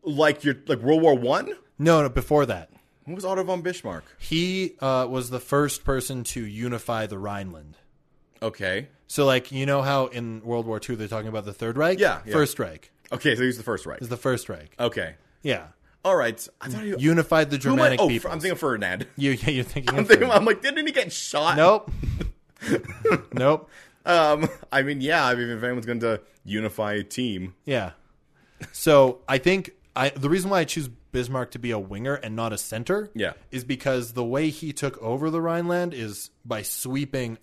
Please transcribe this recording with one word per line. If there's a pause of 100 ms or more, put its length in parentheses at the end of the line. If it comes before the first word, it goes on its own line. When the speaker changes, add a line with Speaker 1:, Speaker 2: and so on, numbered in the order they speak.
Speaker 1:
like
your, (100)
like
World
War
One? (240)
Speaker 2:
No,
no,
before
that. (340)
Speaker 1:
What
was
Otto
von
Bismarck? (140)
Speaker 2:
He,
uh,
was
the
first
person
to
unify
the
Rhineland. (680)
Speaker 1:
Okay. (180)
Speaker 2:
So,
like,
you
know
how
in
World
War
Two
they're
talking
about
the
Third
Reich?
Speaker 1:
Yeah,
yeah.
Speaker 2:
First
Reich. (200)
Speaker 1:
Okay,
so
he's
the
First
Reich.
Speaker 2:
He's
the
First
Reich.
Speaker 1:
Okay. (280)
Speaker 2:
Yeah. (360)
Speaker 1:
All
right. (140)
I
thought
he
Speaker 2:
Unified
the
Speaker 1:
Who
am
I?
Speaker 2:
Germanic
Speaker 1:
Oh,
Speaker 2:
peoples.
Speaker 1:
I'm
thinking
Ferdinand. (100)
Speaker 2:
You,
yeah,
you're
thinking
Speaker 1:
I'm
Speaker 2:
of
Speaker 1:
thinking,
Speaker 2:
Ferdinand.
Speaker 1:
I'm
like,
didn't
he
get
shot?
Speaker 2:
Nope. (720)
Speaker 1:
<laughs>
Speaker 2:
Nope. (340)
Speaker 1:
Um, (240)
I
mean,
yeah,
I
mean,
if
anyone's
going
to (240)
unify
a
team. (100)
Speaker 2:
Yeah. (800)
So
I
think (240)
I,
the
reason
why
I
choose (240)
Bismarck
to
be
a
winger
and
not
a
center
Speaker 1:
Yeah. (180)
Speaker 2:
is
because
the
way
he
took
over
the
Rhineland
is (140)
by
sweeping